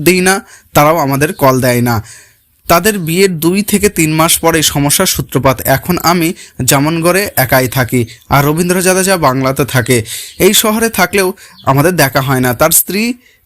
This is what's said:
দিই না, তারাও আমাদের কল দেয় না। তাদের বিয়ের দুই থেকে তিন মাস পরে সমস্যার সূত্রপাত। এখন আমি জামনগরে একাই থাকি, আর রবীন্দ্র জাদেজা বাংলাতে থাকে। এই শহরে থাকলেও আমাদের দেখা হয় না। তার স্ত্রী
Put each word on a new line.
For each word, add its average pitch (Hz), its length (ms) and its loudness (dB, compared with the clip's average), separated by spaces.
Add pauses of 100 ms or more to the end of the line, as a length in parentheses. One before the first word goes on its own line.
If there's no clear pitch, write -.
দিই 180 200 2
না, 190 200 0 (340)
তারাও 151 220 4
আমাদের 143 380 -2
কল 131 260 2
দেয় 123 200 0
না। 117 220 -2 (680)
তাদের 180 300 2
বিয়ের 175 420 0
দুই 180 220 0
থেকে 202 260 0
তিন 160 240 0
মাস 160 260 0
পরে 165 240 0
সমস্যার 143 440 0
সূত্রপাত। 131 580 -2
এখন 135 380 -2
আমি 170 300 0 (320)
জামনগরে 165 720 0
একাই 131 320 0
থাকি, 123 380 -2 (220)
আর 139 160 2
রবীন্দ্র 175 380 0
জাদেজা 185 340 0
বাংলাতে 135 480 0
থাকে। 120 380 0 (360)
এই 202 160 4
শহরে 226 360 0
থাকলেও 190 420 -2 (320)
আমাদের 143 320 2
দেখা 143 240 0
হয় 131 200 0
না। 123 140 0
তার 160 160 2
স্ত্রী 208 440 -2 (320)